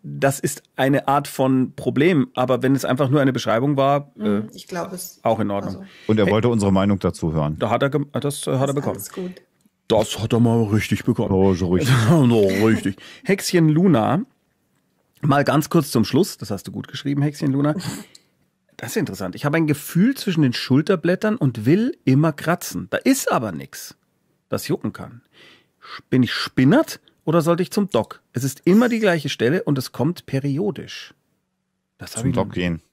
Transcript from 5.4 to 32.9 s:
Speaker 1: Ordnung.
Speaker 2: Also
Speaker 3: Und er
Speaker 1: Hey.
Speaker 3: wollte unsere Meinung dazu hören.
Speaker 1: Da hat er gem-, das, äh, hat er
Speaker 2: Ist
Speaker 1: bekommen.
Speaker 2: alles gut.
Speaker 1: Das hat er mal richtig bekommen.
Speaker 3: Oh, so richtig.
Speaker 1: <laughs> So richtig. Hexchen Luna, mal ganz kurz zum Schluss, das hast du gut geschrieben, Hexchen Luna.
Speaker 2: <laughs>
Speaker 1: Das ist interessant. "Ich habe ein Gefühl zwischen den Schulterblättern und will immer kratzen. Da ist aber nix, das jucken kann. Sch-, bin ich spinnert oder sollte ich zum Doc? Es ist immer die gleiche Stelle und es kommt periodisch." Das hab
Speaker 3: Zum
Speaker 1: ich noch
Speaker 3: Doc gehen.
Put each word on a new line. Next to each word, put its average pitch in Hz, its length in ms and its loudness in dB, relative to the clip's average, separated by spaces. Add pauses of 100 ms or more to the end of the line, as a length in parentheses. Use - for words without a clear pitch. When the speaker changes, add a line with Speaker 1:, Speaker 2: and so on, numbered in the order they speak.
Speaker 1:
Ordnung. 98 240 -4
Speaker 2:
Also 95 100 -16 (220)
Speaker 3:
Und 110 120 2
er 101 60 4
Speaker 1:
Hey. 95 80 2
Speaker 3:
wollte 110 160 2
unsere 104 240 2
Meinung 98 260 2
dazu 85 320 -2
hören. 78 280 -2
Speaker 1:
Da 113 100 -2
hat 120 140 0
er 139 80 0
gem-, 143 200 -2
das, 143 360 -6
äh, 147 100 -2
hat 127 40 0
er 139 80 0
Speaker 2:
Ist 139 60 -4
Speaker 1:
bekommen. 135 200 -4
Speaker 2:
alles - 160 -14
gut. 180 300 -12 (460)
Speaker 1:
Das 110 320 0
hat 110 140 -4
er 113 60 2
mal 117 240 4
richtig 104 400 0
bekommen. 110 300 0
Speaker 3:
Oh, 95 200 4
so 90 200 0
richtig. 92 280 2
Speaker 1:
<laughs> 110 60 2
So 113 580 4
richtig. 107 300 2 (300)
Hexchen 180 440 2
Luna, 151 520 2 (1000)
mal 143 220 2
ganz 139 260 0
kurz 160 220 0
zum 113 140 2
Schluss, - 320 0
das - 120 -14
hast 101 180 -8
du 92 40 -14
gut 107 160 -12
geschrieben, 143 340 -6
Hexchen 147 300 -2
Luna. 143 280 0
Speaker 2:
<laughs> - 60 -12 (920)
Speaker 1:
Das - 140 -14
ist - 60 -4
interessant. 95 380 -6
"Ich 110 100 -10
habe 147 120 0
ein 165 100 2
Gefühl 170 480 0
zwischen 165 260 -2
den 127 120 2
Schulterblättern 175 840 0
und 117 320 -2
will 208 360 2
immer 147 300 4
kratzen. 151 560 -4
Da - 80 -2
ist 269 340 0
aber 117 200 -2
nix, - 440 -14 (540)
das - 200 -6
jucken 113 220 -4
kann. - 300 -18 (640)
Sch-, - 260 -18
bin 127 140 4
ich 110 100 -2
spinnert 190 680 2 (240)
oder 165 180 2
sollte 170 200 0
ich 175 80 -2
zum 208 220 -2
Doc? - 320 -2 (100)
Es 120 100 -4
ist - 220 -6
immer 226 240 6
die 226 100 -2
gleiche 170 300 0
Stelle 139 340 0
und 143 140 0
es - 140 -8
kommt 156 340 -4
periodisch." 139 880 -6 (840)
Das - 160 -16
hab - 60 -6
Speaker 3:
Zum 127 100 0
Speaker 1:
ich - 40 -2
noch 95 100 0
Speaker 3:
Doc 101 80 -14
gehen. 87 280 -4 (120)